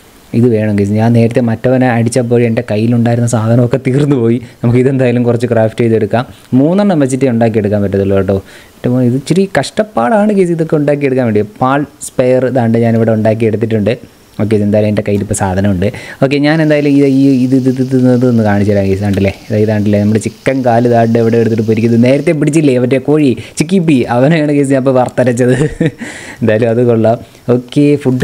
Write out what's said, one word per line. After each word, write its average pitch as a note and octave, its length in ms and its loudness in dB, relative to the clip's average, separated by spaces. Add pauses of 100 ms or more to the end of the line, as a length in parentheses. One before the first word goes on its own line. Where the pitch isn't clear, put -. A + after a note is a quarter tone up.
(380)
ഇത് A#2 160 4
വേണം G#2+ 240 0
ഗൈസ്. G2+ 200 0
ഞാൻ A#2 200 2
നേരത്തെ A#2 320 0
മറ്റവനെ B2+ 440 0
അടിച്ചപ്പോൾ A#2 540 0
എൻ്റെ A2+ 220 -2
കയ്യിലുണ്ടായിരുന്ന A#2 640 0
സാധനമൊക്കെ A#2 500 0
തീർന്നു C#3 380 0
പോയി. A#2 140 2 (240)
നമുക്ക് A#2+ 200 2
ഇതെന്തായാലും B2+ 460 0
കുറച്ച് A#2 240 -2
ക്രാഫ്റ്റ് A2+ 320 0
ചെയ്തെടുക്കാം. A2+ 420 0 (340)
മൂന്നെണ്ണം F3+ 440 2
വെച്ചിട്ടേ C3 300 0
ഉണ്ടാക്കിയെടുക്കാൻ G#2 520 0
പറ്റത്തുള്ളൂ G2 340 0
കേട്ടോ. G2 160 0 (400)
എൻ്റെ - 160 -4
മോനെ, B2+ 200 0
ഇത് C3 100 -2
ഇച്ചിരി F#3+ 240 0 (120)
കഷ്ടപ്പാടാണ് G#3+ 840 -2
ഗൈസ് F3 180 0
ഇതൊക്കെ D#3+ 240 -2
ഉണ്ടാക്കിയെടുക്കാൻ C#3 480 0
വേണ്ടി. G#2 160 0 (160)
പാൾ C3+ 180 0 (300)
സ്പെയർ B2+ 420 0
ഇതാണ്ട് A#2 340 0
ഞാനിവിടെ A2+ 320 2
ഉണ്ടാക്കിയെടുത്തിട്ടുണ്ട്. A2 760 0 (480)
ഓക്കെ, G#2+ 220 0
എന്തായാലും G#2+ 260 0
എൻ്റെ G#2 160 -2
കയ്യിൽ G2+ 180 -2
ഇപ്പോൾ G#2 160 -6
സാധനമുണ്ട്. F#2+ 460 -2 (380)
ഓക്കെ, C#3 200 0
ഞാൻ D3+ 200 2
എന്തായാലും D3 340 2
ഇത് C#3+ 80 4 (140)
ഈ - 20 4 (220)
ഇത് B2+ 160 0
ഇത് B2+ 100 0
ഇത് B2+ 140 -4
ഇത് C3 120 -2 (220)
ഇതൊന്ന് A#2+ 300 2
കാണിച്ചു G2+ 240 0
തരാം G2+ 160 0
ഗൈസ്. F#2+ 140 -2
ഇതാണ്ടല്ലേ, G2 300 0 (140)
ഇതാ G#2+ 180 -2
ഇതാണ്ടല്ലേ G#2 380 0
നമ്മുടെ G#2+ 240 0
ചിക്കൻ C3+ 400 -4
കാല് A#2+ 240 2
ഇതാണ്ട് A#2 320 2
ഇവിടെ A2+ 200 2
എടുത്തിട്ട് A2 280 0
പൊരിക്കുന്നത്. A#2 360 2
നേരത്തെ C#3+ 340 0
പിടിച്ചില്ലേ D3 340 2 (100)
മറ്റേ B2+ 240 0
കോഴി D3 220 2 (300)
ചിക്കി F3 280 0
പീ, D3+ 80 2 (200)
അവനെയാണ് D3 420 0
guys C#3 180 0
ഞാൻ C3 80 0
ഇപ്പോൾ C3+ 160 2
വറുത്തരച്ചത്. B2 540 0 (440)
<laughs> - 420 -16
എന്തായാലും A2+ 340 2
അത് B2 160 2
കൊള്ളാം. A2+ 280 2 (380)
ഓക്കെ, C3+ 280 0 (200)
food B2+ 200 0